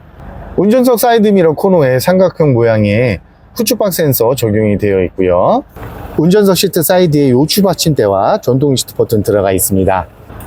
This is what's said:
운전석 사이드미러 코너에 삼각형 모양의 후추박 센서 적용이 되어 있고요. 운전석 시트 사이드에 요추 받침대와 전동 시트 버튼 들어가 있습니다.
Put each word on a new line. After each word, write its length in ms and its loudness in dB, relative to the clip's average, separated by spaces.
운전석 420 2
사이드미러 540 2
코너에 460 0
삼각형 560 0
모양의 680 0
후추박 380 -2
센서 420 0
적용이 440 0
되어 260 0
있고요. 580 0
운전석 400 2
시트 260 -2
사이드에 480 2
요추 320 0
받침대와 760 0
전동 360 0
시트 180 -8
버튼 280 -2
들어가 300 0
있습니다. 540 -2